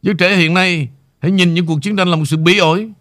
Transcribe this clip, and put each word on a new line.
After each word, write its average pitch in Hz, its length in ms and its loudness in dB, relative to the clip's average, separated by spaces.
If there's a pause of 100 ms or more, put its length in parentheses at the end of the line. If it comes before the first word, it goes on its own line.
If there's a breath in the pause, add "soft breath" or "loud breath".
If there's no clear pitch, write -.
Giới 196 140 -2
trẻ 185 200 0
hiện 165 180 2
nay 175 360 0 (300)
hãy 165 120 -2
nhìn 180 220 2
những 175 120 0
cuộc 160 160 -2
chiến 208 140 -4
tranh 190 120 0
là 175 80 0
một 156 100 -2
sự 151 120 -2
bí 175 200 2
ổi. 190 440 0